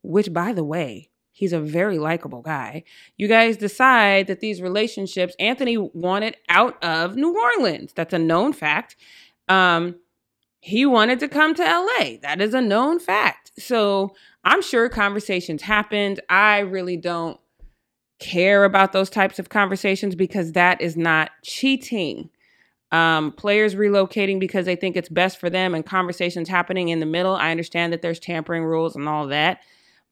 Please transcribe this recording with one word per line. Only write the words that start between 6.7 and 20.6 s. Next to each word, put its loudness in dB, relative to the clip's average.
of -2
New 0
Orleans. 0
That's -4
a 2
known 2
fact. -4
Um, 2
he 0
wanted 4
to -4
come 2
to 0
L 2
A. -4
That -6
is -2
a 2
known 2
fact. -4
So -2
I'm 2
sure 0
conversations -4
happened. -2
I 4
really -4
don't -6
care 4
about 4
those 0
types 0
of -8
conversations 0
because -2
that 4